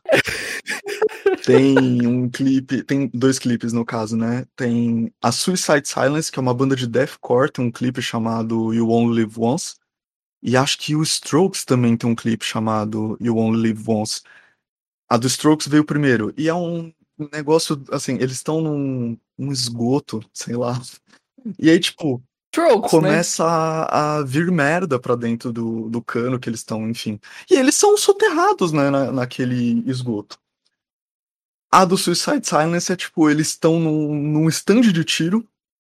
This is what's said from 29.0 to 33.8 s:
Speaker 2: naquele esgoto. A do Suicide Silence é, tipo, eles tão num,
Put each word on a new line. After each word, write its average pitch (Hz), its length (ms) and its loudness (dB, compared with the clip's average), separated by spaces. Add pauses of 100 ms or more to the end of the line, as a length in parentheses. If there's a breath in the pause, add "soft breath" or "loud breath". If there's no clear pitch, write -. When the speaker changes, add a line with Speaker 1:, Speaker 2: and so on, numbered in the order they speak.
Speaker 2:
naquele 123 800 -2
esgoto. 123 480 -6 (1300)
A 190 140 8
do 185 140 4
Suicide 175 480 0
Silence 170 440 0
é, 180 60 -2
tipo, 156 320 0
eles 151 280 0
tão 165 220 2
num, 151 360 0